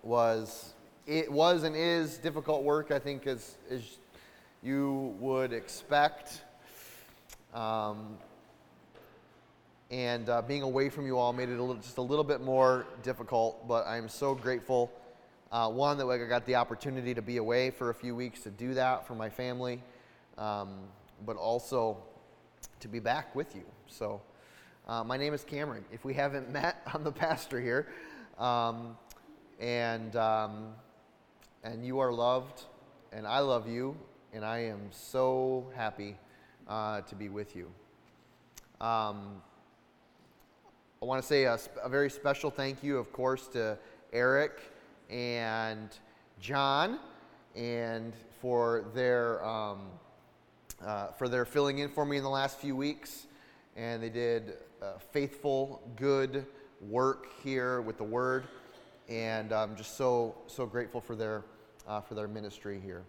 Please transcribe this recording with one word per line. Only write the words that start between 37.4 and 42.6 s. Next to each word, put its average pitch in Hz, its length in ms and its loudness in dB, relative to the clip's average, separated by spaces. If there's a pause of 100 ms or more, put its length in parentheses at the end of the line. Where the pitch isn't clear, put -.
you. 87 120 -10 (1120)
Um, 104 600 -2 (1600)
I - 60 -4
wanna 131 160 0
say 139 220 6
a 117 180 4
sp-, - 180 -12
a 120 80 -4
very 139 220 4
special 143 400 0
thank 135 320 -4